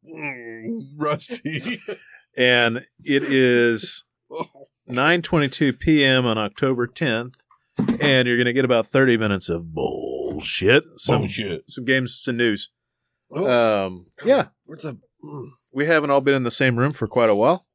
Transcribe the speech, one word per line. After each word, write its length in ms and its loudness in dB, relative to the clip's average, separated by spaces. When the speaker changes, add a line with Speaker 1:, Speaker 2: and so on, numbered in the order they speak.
Speaker 1:
mm, 720 -12
Rusty. 840 -6
<laughs> 280 -20
Speaker 2:
And 500 2
it 200 2
is 800 2
Speaker 1:
Oh. 380 -14
Speaker 2:
nine 340 2
twenty-two 520 0
P 320 2
M 220 4
on 120 0
October 480 -2
tenth, 580 -4
and 280 2
you're 100 2
gonna 140 2
get 120 2
about 220 2
thirty 300 4
minutes 320 -2
of 260 -6
bullshit. 1080 -2
Some, 240 0
Speaker 3:
Bullshit. 460 -8
Speaker 2:
some 160 -12
games, 380 -2
some 140 -4
news. 340 -2
Speaker 1:
Oh. 540 2
Speaker 2:
Um, 200 -10
yeah. 240 2
Speaker 1:
Where's 180 -20
the, 160 -12
mm. 240 -14
Speaker 2:
We 140 -2
haven't 240 2
all 100 4
been 140 2
in 100 -2
the 80 -2
same 260 0
room 140 2
for 160 -6
quite 220 2
a 40 6
while. 400 2